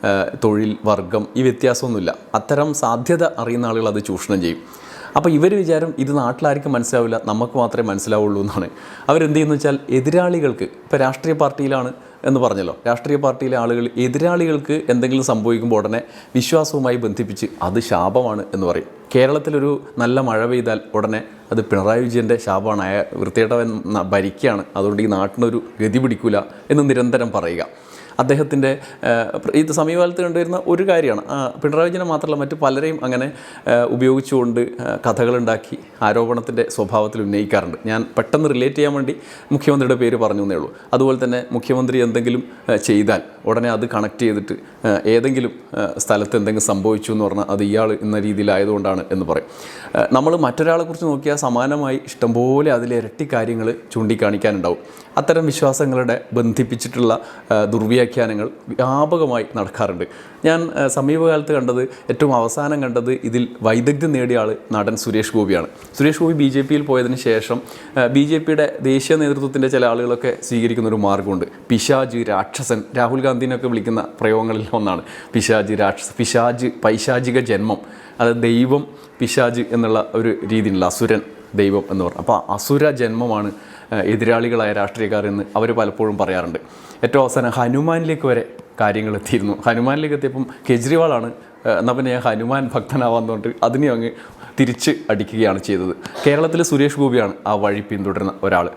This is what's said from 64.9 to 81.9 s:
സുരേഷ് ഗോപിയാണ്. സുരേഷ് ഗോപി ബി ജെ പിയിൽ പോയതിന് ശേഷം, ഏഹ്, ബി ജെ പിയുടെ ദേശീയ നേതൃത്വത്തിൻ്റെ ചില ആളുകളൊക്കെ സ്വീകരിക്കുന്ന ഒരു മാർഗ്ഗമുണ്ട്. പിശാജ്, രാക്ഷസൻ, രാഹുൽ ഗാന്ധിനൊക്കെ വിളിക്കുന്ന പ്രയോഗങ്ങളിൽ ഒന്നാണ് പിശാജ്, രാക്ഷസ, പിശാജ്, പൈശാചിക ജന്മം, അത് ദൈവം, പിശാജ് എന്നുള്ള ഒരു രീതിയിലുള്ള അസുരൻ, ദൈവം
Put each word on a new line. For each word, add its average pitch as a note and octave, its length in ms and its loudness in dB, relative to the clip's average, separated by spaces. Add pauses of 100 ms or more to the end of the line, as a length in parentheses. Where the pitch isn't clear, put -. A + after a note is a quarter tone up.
സുരേഷ് A2 360 -2
ഗോപിയാണ്. F#2+ 360 2 (260)
സുരേഷ് D3+ 260 2
ഗോപി E3 120 4
ബി D3 160 2
ജെ C3+ 140 2
പിയിൽ D3 200 0
പോയതിന് B2+ 340 0
ശേഷം, A#2 420 0 (380)
ഏഹ്, B2 120 4
ബി C#3 220 4
ജെ D#3+ 80 2
പിയുടെ D3+ 280 2 (160)
ദേശീയ C3+ 340 2
നേതൃത്വത്തിൻ്റെ C#3 520 0
ചില C3 180 2
ആളുകളൊക്കെ A#2+ 460 0 (100)
സ്വീകരിക്കുന്ന A2+ 460 0
ഒരു G#2+ 180 0
മാർഗ്ഗമുണ്ട്. G2 400 0 (220)
പിശാജ്, A#2+ 600 0
രാക്ഷസൻ, G#2+ 540 -2 (160)
രാഹുൽ B2 280 0
ഗാന്ധിനൊക്കെ B2+ 460 -2
വിളിക്കുന്ന A2+ 300 -2 (180)
പ്രയോഗങ്ങളിൽ A2 520 0
ഒന്നാണ് G2 300 -2 (300)
പിശാജ്, G#2+ 420 2
രാക്ഷസ, G2+ 440 -2
പിശാജ്, A#2+ 520 0 (140)
പൈശാചിക B2 560 2
ജന്മം, G#2+ 400 -2 (400)
അത് A#2 120 4 (100)
ദൈവം, B2+ 420 4 (340)
പിശാജ് A#2+ 540 0
എന്നുള്ള A2+ 260 2 (160)
ഒരു A2+ 160 2 (200)
രീതിയിലുള്ള G2 360 2
അസുരൻ, G#2+ 340 0 (340)
ദൈവം G2+ 360 2